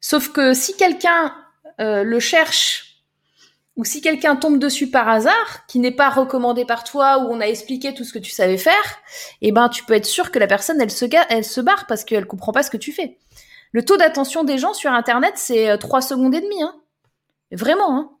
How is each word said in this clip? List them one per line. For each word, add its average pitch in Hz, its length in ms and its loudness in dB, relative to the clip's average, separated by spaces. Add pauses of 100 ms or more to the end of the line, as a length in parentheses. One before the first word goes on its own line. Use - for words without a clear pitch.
Sauf - 320 -2
que 262 220 4
si 381 220 -6
quelqu'un, 339 600 0 (440)
euh, 214 220 0
le 226 160 0
cherche, - 840 0 (720)
ou 233 80 -6
si 302 160 -8
quelqu'un 311 340 0
tombe 294 240 2
dessus 269 320 -2
par 240 180 2
hasard, 277 600 0
qui 254 100 -2
n'est 247 140 2
pas 269 180 2
recommandé 254 540 0
par 240 180 -4
toi, 277 360 2
ou 240 140 -2
on 233 80 -4
a 208 60 -2
expliqué 262 480 -6
tout 254 80 -12
ce 233 100 -14
que 226 60 -8
tu 190 140 -12
savais 190 260 2
faire, 339 400 0 (420)
eh 214 120 2
ben, 233 160 4
tu - 160 -6
peux 220 100 2
être 214 120 2
sûr - 260 -2
que 285 80 2
la - 80 2
personne, 302 320 0
elle 220 100 0
se - 140 -4
ga-, 311 240 4
elle 226 160 0
se - 160 -6
barre 381 260 0
parce 220 160 -4
qu'elle 202 240 -2
comprend 196 240 -8
pas 254 140 2
ce 277 60 -8
que 240 60 -8
tu 254 160 -10
fais. - 260 -8 (520)
Le 233 140 0
taux 392 120 4
d'attention 320 460 2
des 277 160 0
gens 349 160 -2
sur 302 160 -4
Internet, 247 460 0
c'est, 220 340 0
euh, 208 60 4
trois 254 260 0
secondes 262 320 0
et 330 60 -2
demie, 392 220 -4
hein. 339 120 -6 (800)
Vraiment, 277 440 0
hein. 294 140 -6 (100)